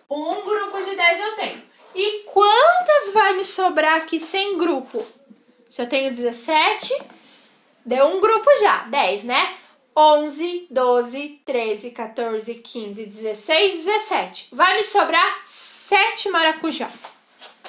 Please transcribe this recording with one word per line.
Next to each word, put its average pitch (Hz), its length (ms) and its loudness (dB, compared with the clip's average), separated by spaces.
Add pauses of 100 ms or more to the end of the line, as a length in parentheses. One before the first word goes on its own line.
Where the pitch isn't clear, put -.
(100)
Um 330 320 -6
grupo 403 420 -4
de 392 120 -8
dez 339 240 2
eu 427 160 -6
tenho. - 260 -10 (320)
E 415 300 -4
quantas 554 880 4
vai 403 200 4
me 381 100 -4
sobrar 320 540 2
aqui 320 220 -4
sem 381 380 -4
grupo? 269 480 -4 (640)
Se - 100 -12
eu 240 80 -4
tenho 269 240 -2
dezessete, 311 800 -2 (920)
deu 262 200 4
um 370 140 0
grupo 453 300 4 (100)
já, 339 180 4 (100)
dez, 208 340 -2
né? 277 340 -2 (400)
Onze, 302 720 4
doze, 254 760 0
treze, 233 480 -4
quatorze, 226 600 -8
quinze, 220 520 -12
dezesseis, 311 760 -2
dezessete. 339 680 -4
Vai 359 220 4
me 427 80 0
sobrar 359 640 0
sete - 840 -2
maracujá. 320 600 -2 (800)